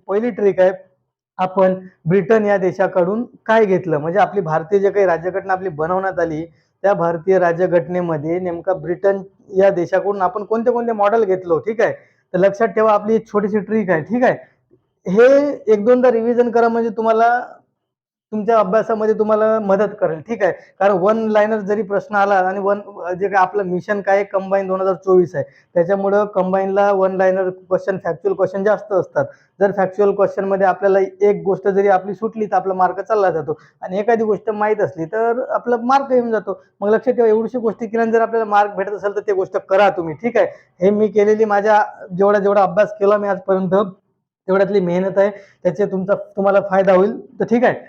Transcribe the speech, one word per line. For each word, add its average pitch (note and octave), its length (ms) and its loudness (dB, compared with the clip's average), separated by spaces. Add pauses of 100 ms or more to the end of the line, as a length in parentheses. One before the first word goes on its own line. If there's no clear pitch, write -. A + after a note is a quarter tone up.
पहिली G#3+ 220 -2
ट्रिक G3+ 300 0
आहे, F#3 120 6 (640)
आपण F#3 360 2 (360)
ब्रिटन G3+ 360 2
या G3+ 120 2
देशाकडून F#3 680 0 (200)
काय A3 200 4
घेतलं, F3+ 320 0
म्हणजे E3+ 220 -2
आपली G3 220 0
भारतीय D#3+ 380 0
जे G3 100 2
काही G3 160 2
राज्यघटना F#3 480 -2
आपली F#3 160 -4
बनवण्यात F3+ 500 -4
आली, E3 260 -4 (360)
त्या G3 120 2
भारतीय E3+ 460 0
राज्यघटनेमध्ये E3+ 1000 0
नेमका F3 340 -4
ब्रिटन F3+ 480 -2 (360)
या G3 120 6
देशाकडून F#3 520 -2
आपण G#3 220 -2
कोणते A3+ 280 -2
कोणते A#3 200 -2
मॉडेल G#3+ 320 2
घेतलो, F#3 360 0
ठीक A3+ 220 -4
आहे. E3+ 120 2 (400)
तर F3+ 40 -2
लक्षात G3 300 2
ठेवा, A3 240 2
आपली G#3 240 0
एक A3 120 -2
छोटीशी G#3 320 -2
ट्रिक G3+ 300 -4
आहे, D#3+ 120 0
ठीक A#3+ 220 -2
आहे. G3+ 140 2 (760)
हे C4+ 420 4 (140)
एक G#3 180 2
दोनदा B3 260 4
रिव्हिजन A#3 400 0
करा, A#3 160 2
म्हणजे A#3 220 0
तुम्हाला A3+ 540 0 (880)
तुमच्या G#3+ 280 0
अभ्यासामध्ये G#3+ 600 0
तुम्हाला G#3+ 400 2
मदत G3+ 400 0
करेल, D#3+ 200 -2
ठीक G#3+ 240 -6
आहे. E3+ 100 0 (260)
कारण G3+ 140 2
वन G3+ 240 2
लाइनर G#3+ 420 0
जरी G#3 220 -2
प्रश्न G3 340 -4
आला G3+ 200 2
आणि F#3+ 240 0
वन, G3+ 200 0 (400)
जे G3 80 -2
काय F#3+ 140 2
आपलं G#3 220 0
मिशन F3+ 380 -4
काय G3 220 2
कंबाईन G3 440 -2
दोन F#3 140 -2
हजार F#3+ 120 0
चोवीस F#3 420 2
आहे, C#3 80 -2 (300)
त्याच्यामुळं G3 520 0
कंबाईनला G3 640 0
वन F#3+ 240 0
लाइनर F#3 340 0
क्वेश्चन, F#3 540 -4
फॅक्च्युअल F3+ 320 -2
क्वेश्चन G3 280 -2
जास्त G#3 300 -2
असतात. D3+ 320 -2 (340)
जर G3 120 2
फॅक्च्युअल G3 440 0
क्वेश्चनमध्ये G3 520 0
आपल्याला G3 320 2 (220)
एक G3+ 240 2
गोष्ट F#3+ 220 -2
जरी G3 200 2
आपली F#3+ 260 0
सुटली, G#3+ 320 -6
तर G3+ 80 -6
आपला F#3 200 0
मार्क F#3 260 0
चालला G3 320 0
जातो, D#3 280 -4 (220)
आणि F#3 180 -6
एखादी A3+ 240 0
गोष्ट G#3+ 260 -2
माहीत G#3 320 -2
असली, D#3+ 240 -4
तर A#3 440 -2
आपला - 280 -4
मार्क B3+ 340 0
येऊन A#3+ 200 0
जातो. G3+ 320 -6 (180)
मग G3+ 80 -2
लक्षात A3 240 0
ठेवा, A#3 140 2
एवढीशी A3 300 0
गोष्टी A3+ 280 -4
केल्यानंतर A3+ 320 -2
जर A3+ 60 2
आपल्याला A3+ 220 -2
मार्क G#3 260 0
भेटत G3 200 -6
असेल, G3 240 -6
तर G#3 120 -4
ते G#3 60 0
गोष्ट F#3+ 240 -2
करा F#3+ 320 2
तुम्ही, E3+ 240 -6
ठीक A#3 240 -4
आहे. F#3 100 2 (340)
हे F#3 80 4
मी G#3+ 180 0
केलेली G#3+ 380 2
माझ्या G#3 380 2 (340)
जेवढा, G3+ 220 4
जेवढा G3+ 240 2
अभ्यास F3+ 300 0
केला G3 240 2
मी G3+ 100 -4
आजपर्यंत, F#3+ 440 -2 (760)
तेवढ्यातली G3 320 2
मेहनत F#3 380 -2
आहे, G3+ 120 4 (340)
त्याचे F3+ 220 0
तुमचा, F#3+ 280 -2
तुम्हाला G3 460 0 (100)
फायदा F#3+ 240 2
होईल. G3 460 0
तर G3 60 0
ठीक A#3 180 2
आहे, F3+ 120 2 (140)